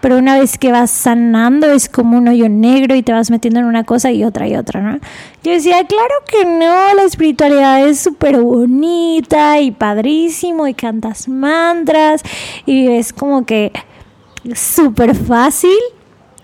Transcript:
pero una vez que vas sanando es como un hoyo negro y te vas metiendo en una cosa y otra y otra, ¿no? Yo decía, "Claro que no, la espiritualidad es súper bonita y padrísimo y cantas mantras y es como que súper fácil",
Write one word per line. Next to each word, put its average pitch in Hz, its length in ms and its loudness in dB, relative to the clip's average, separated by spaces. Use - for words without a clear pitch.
pero 254 180 2
una 269 200 2
vez 269 200 0
que 262 120 0
vas 240 200 2
sanando 233 800 2
es 269 160 0
como 233 300 2
un 240 100 2
hoyo 233 200 2
negro 247 460 2
y 254 80 0
te 233 100 -2
vas 226 180 0
metiendo 233 300 0
en 240 60 0
una 226 180 -2
cosa 247 280 -2
y 214 100 -2
otra 214 240 -4
y 220 100 -4
otra, 220 260 -6
¿no? 220 180 -6
Yo 330 100 -2
decía, 349 340 2
"Claro 453 280 -2
que 415 160 0
no, 349 500 2
la 392 100 4
espiritualidad 285 840 2
es 285 100 2
súper 285 420 0
bonita 302 1200 0
y 269 100 0
padrísimo 302 960 -2
y 254 60 -4
cantas 220 540 -8
mantras 311 920 0
y 262 220 2
es 233 240 0
como 269 340 -2
que 214 260 -2
súper 247 600 0
fácil", 285 640 0